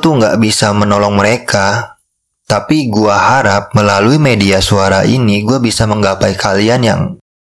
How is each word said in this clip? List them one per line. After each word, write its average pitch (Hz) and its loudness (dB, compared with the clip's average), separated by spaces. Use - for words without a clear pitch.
tuh 160 2
nggak 110 0
bisa 107 0
menolong 104 0
mereka, 104 -2
tapi 127 -2
gue 104 0
harap 101 0
melalui 104 2
media 104 2
suara 95 0
ini 107 0
gue 131 0
bisa 113 -2
menggapai 101 -2
kalian 107 0
yang 101 0